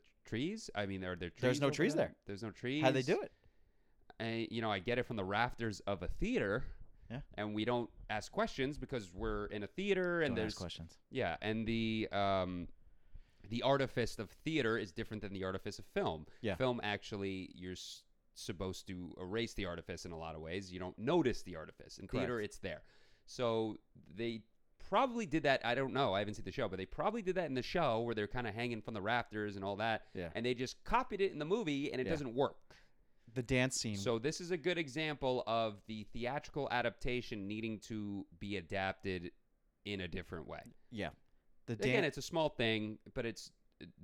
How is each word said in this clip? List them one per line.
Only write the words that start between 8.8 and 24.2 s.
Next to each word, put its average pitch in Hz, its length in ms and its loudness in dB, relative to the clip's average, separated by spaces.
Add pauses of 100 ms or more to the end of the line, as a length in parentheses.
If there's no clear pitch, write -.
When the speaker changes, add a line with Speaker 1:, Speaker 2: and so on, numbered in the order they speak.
Speaker 1:
we're 104 320 -2
in 104 160 -4
a 101 40 -4
theater 185 540 2
and 143 160 4
Speaker 2:
Don't 113 60 2
Speaker 1:
there's 107 100 0
Speaker 2:
ask - 80 -8
questions. 85 380 -8 (120)
Speaker 1:
Yeah, 92 300 0
and 110 260 0
the, 110 460 2
um, 92 560 2 (800)
the 113 140 -2
artifice 131 560 4
of 107 100 -4 (160)
theater 135 320 4
is 101 160 -2
different 107 300 -4
than 98 100 -4
the 95 120 -2
artifice 95 340 -4
of - 80 -12
film. 117 400 0 (160)
Speaker 2:
Yeah. 98 140 0
Speaker 1:
Film, 123 260 2
actually, 98 720 -2
you're 90 180 -8
s-, - 300 -12 (320)
supposed 95 540 -6
to 90 300 -8
erase 107 360 -2
the 101 100 -2
artifice 85 400 -6
in 85 80 -8
a 80 60 -8
lot 82 160 -8
of 78 80 -8
ways. 90 280 -6
You 90 100 -6
don't 90 180 -6
notice 131 440 4
the 87 140 -10
artifice. - 400 -12
In 95 100 -12
theater, 123 280 0
Speaker 2:
Correct. 110 100 -2
Speaker 1:
it's - 140 -8
there. 82 240 -6 (420)
So 113 540 2 (360)
they 113 280 -4 (480)